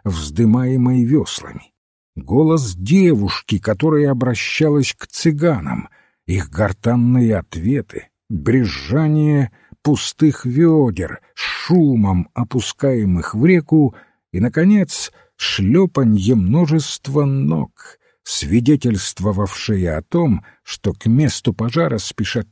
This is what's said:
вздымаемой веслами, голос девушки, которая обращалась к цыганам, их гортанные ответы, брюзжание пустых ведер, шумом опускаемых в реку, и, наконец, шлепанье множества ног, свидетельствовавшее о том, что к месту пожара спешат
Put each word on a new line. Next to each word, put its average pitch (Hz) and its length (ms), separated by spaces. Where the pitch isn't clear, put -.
вздымаемой 120 1000
веслами, - 680
голос 127 580
девушки, 107 840
которая 147 520
обращалась 131 880
к - 80
цыганам, 143 840
их 95 240
гортанные 117 840
ответы, 98 720
брюзжание 135 1200
пустых - 640
ведер, 127 760
шумом 117 1000
опускаемых 113 1000
в 113 120
реку, 156 480
и, 92 80
наконец, 175 720
шлепанье 117 960
множества 143 920
ног, - 720
свидетельствовавшее 101 1700
о 80 80
том, 160 420
что - 320
к - 120
месту 123 460
пожара 123 460
спешат - 540